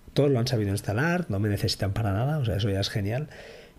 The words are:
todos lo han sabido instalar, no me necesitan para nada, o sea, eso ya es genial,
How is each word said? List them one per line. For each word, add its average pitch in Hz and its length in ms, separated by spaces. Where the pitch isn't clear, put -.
todos 143 180
lo 131 80
han 117 80
sabido 107 240
instalar, 156 600
no 95 80
me 107 100
necesitan 98 440
para 98 200
nada, 135 260
o 131 60
sea, 101 120
eso 104 120
ya 98 120
es 101 100
genial, 113 380